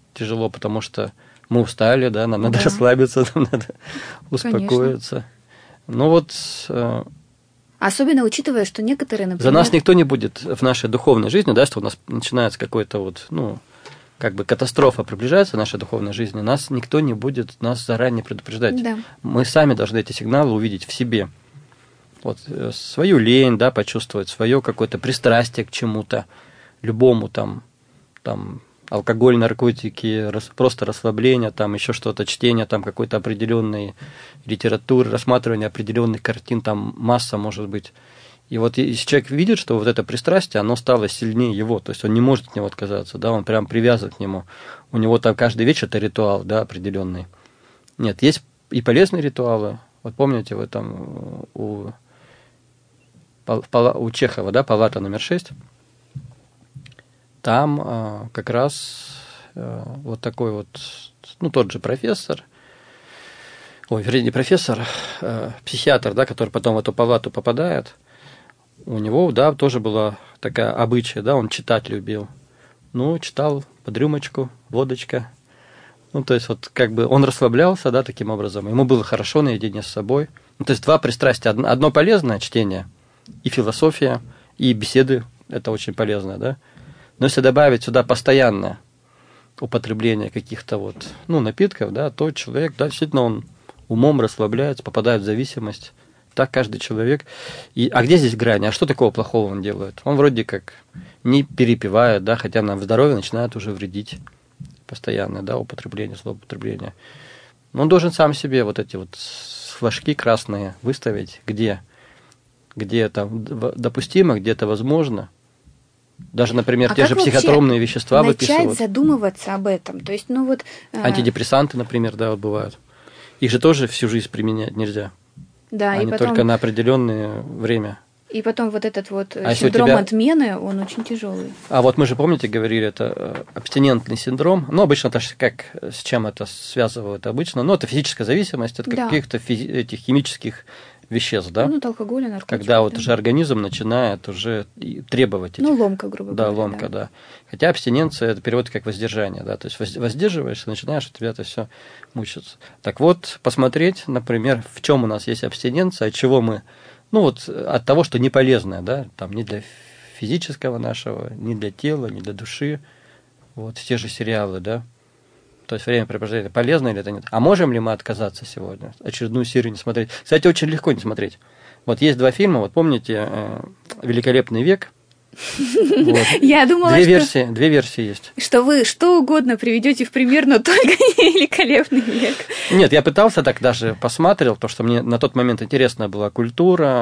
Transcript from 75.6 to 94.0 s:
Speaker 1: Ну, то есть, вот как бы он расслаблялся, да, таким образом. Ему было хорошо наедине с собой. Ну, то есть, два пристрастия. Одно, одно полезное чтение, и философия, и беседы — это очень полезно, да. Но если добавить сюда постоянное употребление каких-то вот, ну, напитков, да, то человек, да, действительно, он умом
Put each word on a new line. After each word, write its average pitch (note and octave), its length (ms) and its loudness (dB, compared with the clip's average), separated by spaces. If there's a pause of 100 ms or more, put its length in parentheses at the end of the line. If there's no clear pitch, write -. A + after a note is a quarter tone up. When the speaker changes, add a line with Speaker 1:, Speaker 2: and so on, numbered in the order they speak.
Speaker 1:
Ну, C#3 100 -4
то B2+ 100 0
есть, A#2+ 160 0
вот - 240 -8
как A#2 200 2
бы A#2 140 2
он C3+ 180 6
расслаблялся, C#3 640 2
да, B2+ 120 2
таким - 260 -8
образом. G2+ 380 -6
Ему B2 180 2
было B2 180 4
хорошо A2 380 -2
наедине A2 400 -2
с - 60 -12
собой. B2+ 420 -4 (300)
Ну, - 60 -6
то - 60 0
есть, B2+ 120 0
два D#3 140 4
пристрастия. B2 520 0
Одно, A2 200 0
одно C3 220 4
полезное D#3 480 2
чтение, F#2+ 480 -2 (560)
и - 60 -4
философия, B2+ 720 0 (360)
и B2+ 160 2
беседы — B2+ 500 2 (260)
это A#2 220 -6
очень G#2 220 -8
полезно, G2 440 -4
да. B2+ 200 -6 (600)
Но B2+ 100 2
если C3+ 140 2
добавить C3 420 6
сюда B2 200 2
постоянное A#2 720 2 (800)
употребление A2+ 720 -2
каких-то - 480 -10
вот, G2+ 180 -8 (320)
ну, E3 120 0
напитков, A2+ 520 -2
да, C3+ 200 -4
то D#3 200 -2
человек, D3 460 -6
да, D3+ 100 -2
действительно, D3 360 -2
он A2+ 220 -2 (420)
умом C3 340 4